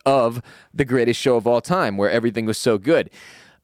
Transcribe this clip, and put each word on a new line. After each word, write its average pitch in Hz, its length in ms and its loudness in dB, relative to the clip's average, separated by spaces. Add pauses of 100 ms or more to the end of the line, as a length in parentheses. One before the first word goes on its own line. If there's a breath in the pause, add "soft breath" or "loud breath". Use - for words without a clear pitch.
of 120 340 2 (320 loud breath)
the 143 120 -2
greatest 120 360 0
show 127 140 2
of 117 140 0
all 120 120 2
time, 156 360 -2
where 101 140 0
everything 113 360 -2
was 110 120 -4
so 110 200 0
good. 165 320 0 (540 loud breath)